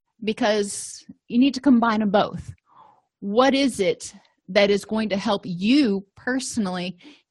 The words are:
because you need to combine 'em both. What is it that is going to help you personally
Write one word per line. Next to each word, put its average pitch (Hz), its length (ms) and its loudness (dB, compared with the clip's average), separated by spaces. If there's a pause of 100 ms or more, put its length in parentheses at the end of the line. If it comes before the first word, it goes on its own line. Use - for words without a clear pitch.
(220)
because 208 800 -4 (240)
you 240 100 -2
need 277 140 4
to 254 80 -8
combine 233 400 4
'em 208 100 0
both. - 440 0 (680)
What 240 340 2
is 269 240 0
it - 360 -2 (340)
that 202 220 2
is 202 160 -2
going 220 240 -4
to 196 80 -4
help 202 260 -4
you 202 680 0
personally 185 840 -6 (340)